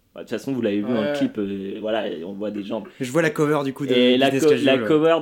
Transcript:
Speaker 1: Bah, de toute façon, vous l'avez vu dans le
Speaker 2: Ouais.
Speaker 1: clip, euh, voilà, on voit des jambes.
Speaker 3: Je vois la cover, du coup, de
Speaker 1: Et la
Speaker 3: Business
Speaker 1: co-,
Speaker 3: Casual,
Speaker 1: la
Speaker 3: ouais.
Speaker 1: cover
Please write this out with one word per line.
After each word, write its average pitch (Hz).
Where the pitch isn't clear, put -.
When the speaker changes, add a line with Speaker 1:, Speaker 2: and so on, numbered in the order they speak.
Speaker 1:
Bah, 85
de 87
toute -
façon, 120
vous 123
l'avez 104
vu 104
dans 113
le 101
Speaker 2:
Ouais. -
Speaker 1:
clip, 135
euh, 98
voilà, 107
on 98
voit 104
des 101
jambes. 107
Speaker 3:
Je 127
vois 160
la 160
cover, 151
du 135
coup, 139
de 131
Speaker 1:
Et 123
la 135
Speaker 3:
Business 135
Speaker 1:
co-, 151
Speaker 3:
Casual, 135
Speaker 1:
la 120
Speaker 3:
ouais. 107
Speaker 1:
cover 160